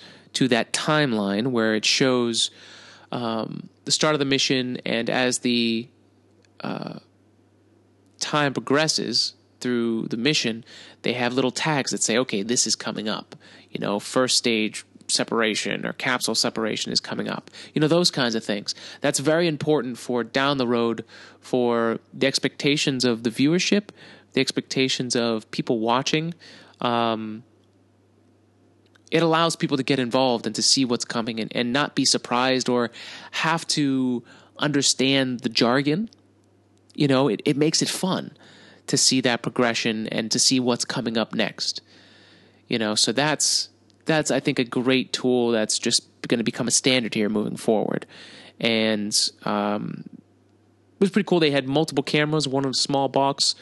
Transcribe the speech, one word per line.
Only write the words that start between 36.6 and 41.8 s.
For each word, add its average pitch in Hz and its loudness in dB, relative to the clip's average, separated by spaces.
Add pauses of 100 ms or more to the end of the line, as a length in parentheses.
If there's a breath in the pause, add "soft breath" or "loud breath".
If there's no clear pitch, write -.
You 147 2
know, 135 4
it, 104 0
it 143 2
makes 151 2
it 139 0
fun 151 -4 (500 loud breath)
to 143 0
see 131 4
that 120 2
progression 113 0
and 110 -4
to 139 0
see 127 4
what's 120 0
coming 117 -4
up 110 -2
next. - -4 (880 loud breath)